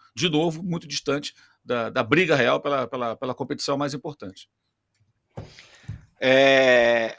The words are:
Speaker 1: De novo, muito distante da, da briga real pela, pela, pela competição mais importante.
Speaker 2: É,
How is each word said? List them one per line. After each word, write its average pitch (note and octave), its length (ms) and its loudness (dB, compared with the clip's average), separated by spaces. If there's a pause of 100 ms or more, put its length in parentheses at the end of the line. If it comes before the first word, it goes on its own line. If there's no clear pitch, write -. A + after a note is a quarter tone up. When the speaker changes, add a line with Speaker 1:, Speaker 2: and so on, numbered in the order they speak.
(140)
Speaker 1:
De D#3 140 -2
novo, D#3+ 340 -2
muito E3+ 260 -6
distante C#3+ 460 -6 (300)
da, A#2+ 240 -4
da B2+ 140 -2
briga D3+ 320 2
real C3+ 260 2
pela, C#3 260 -4
pela, A#2 300 -6
pela B2+ 180 -6
competição C#3 440 -6
mais C#3+ 160 -4
importante. C3 540 -14 (1700)
Speaker 2:
É, B2+ 1000 4